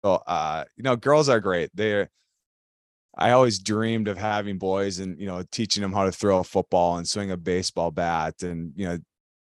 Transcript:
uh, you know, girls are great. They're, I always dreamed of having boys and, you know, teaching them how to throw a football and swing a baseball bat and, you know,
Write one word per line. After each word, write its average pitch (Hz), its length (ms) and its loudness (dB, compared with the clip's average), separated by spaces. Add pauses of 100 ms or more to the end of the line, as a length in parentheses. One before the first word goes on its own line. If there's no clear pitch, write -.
uh, 80 600 0 (120)
you 110 60 -14
know, 127 140 2
girls 139 320 4
are 120 120 4
great. 90 340 -2
They're, 104 360 0 (1080)
I 107 160 4
always 123 260 6
dreamed 107 500 -2
of 98 80 -4
having 101 420 -4
boys 95 400 -2
and, 92 220 -8
you 101 60 -8
know, 90 240 -6
teaching 104 320 -2
them 98 100 -4
how 98 120 2
to 95 80 2
throw 98 260 2
a 90 60 0
football 87 520 2
and 87 100 -6
swing 101 240 -4
a 92 60 -4
baseball 87 540 -2
bat 82 520 -2
and, 85 320 -8
you 92 120 -6
know, 87 120 -4 (420)